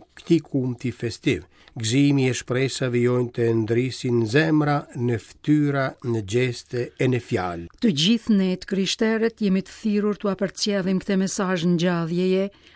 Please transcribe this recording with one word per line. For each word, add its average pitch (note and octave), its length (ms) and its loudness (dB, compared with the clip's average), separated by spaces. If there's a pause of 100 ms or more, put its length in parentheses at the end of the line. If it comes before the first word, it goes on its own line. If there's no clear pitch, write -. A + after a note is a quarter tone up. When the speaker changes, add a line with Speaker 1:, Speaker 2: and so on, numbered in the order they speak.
(180)
Speaker 1:
këtij E3 240 2
kumti B2+ 480 -4
festiv. A2+ 540 -4 (340)
Gëzimi C3+ 500 2
e B2 80 0
shpresa B2+ 540 -2
vijojnë B2 420 2
të A#2 140 -2 (140)
ndrisin A#2+ 640 0
zemra, D3+ 540 2 (160)
në A#2+ 260 -2
fytyra, C#3+ 640 0 (160)
në A2+ 240 -2
gjeste A#2+ 600 -2 (100)
e C3+ 100 2
në B2 140 0
fjalë. F2 460 -4 (100)
Speaker 2:
Të A#3 140 2 (100)
gjithë A3 380 2
ne F#3+ 180 2
të - 140 -12
krishterët A3 760 -2
jemi F#3+ 160 2
të - 160 -12
thirrur - 400 -2
t'u - 160 -4
apërcjellim F#3+ 720 -2
këtë G3 180 0
mesazh F#3 480 -2
ngjalljeje F3 800 0 (280)